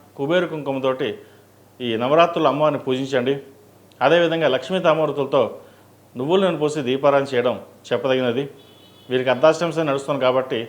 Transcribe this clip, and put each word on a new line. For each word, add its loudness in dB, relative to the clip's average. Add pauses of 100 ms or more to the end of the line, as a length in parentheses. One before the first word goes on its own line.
(180)
కుబేరు 0
కుంకుమతోటి -4 (720)
ఈ -6 (120)
నవరాత్రుల 2
అమ్మవారిని 0
పూజించండి. 0 (720)
అదేవిధంగా 2
లక్ష్మీ -4
తామూర్తులతో 0 (760)
నువ్వుల 0
నూనె 0
పోసి -2 (100)
దీపారాధన 2
చేయడం 0 (320)
చెప్పదగినది. 0 (680)
వీరికి 0
అర్ధాష్టమి 2
శని -2
నడుస్తుంది -2
కాబట్టి 0